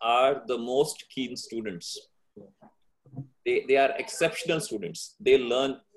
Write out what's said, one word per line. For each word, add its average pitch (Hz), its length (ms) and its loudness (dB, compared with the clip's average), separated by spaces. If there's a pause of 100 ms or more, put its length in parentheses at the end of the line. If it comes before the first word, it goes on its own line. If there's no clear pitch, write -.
are 123 460 4
the 120 120 -2
most 127 540 -2
keen 123 240 -6
students. 107 600 -8 (1500)
They, 120 220 0
they 131 100 4
are 135 220 6
exceptional 160 600 -2
students. - 580 -8
They 131 200 6
learn 131 420 0 (160)